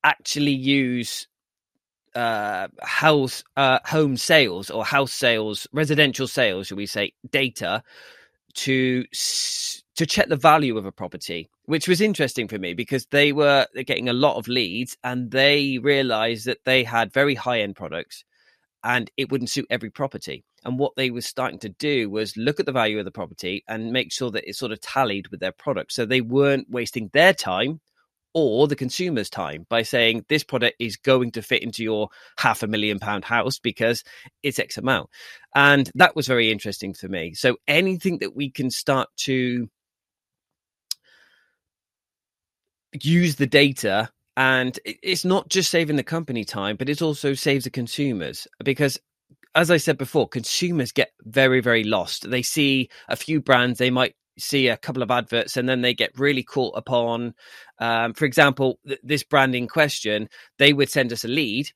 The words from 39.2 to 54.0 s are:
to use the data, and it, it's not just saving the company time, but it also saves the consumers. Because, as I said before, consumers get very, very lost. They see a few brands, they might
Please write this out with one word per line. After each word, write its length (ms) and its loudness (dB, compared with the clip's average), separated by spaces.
to 500 -2
use 340 4
the 100 2
data, 640 0
and 480 0
it, 180 -12
it's 220 -4
not 240 0
just 220 0
saving 260 0
the 60 0
company 420 -6
time, 320 -6
but 140 -4
it 100 -4
also 320 -2
saves 320 0
the 60 -6
consumers. 760 -4
Because, 360 0
as 160 4
I 80 6
said 180 0
before, 320 0
consumers 640 -2
get 200 0
very, 380 4
very 240 2
lost. 460 -2
They 120 -2
see 480 0
a 80 -2
few 240 -2
brands, 380 4
they 120 2
might 240 0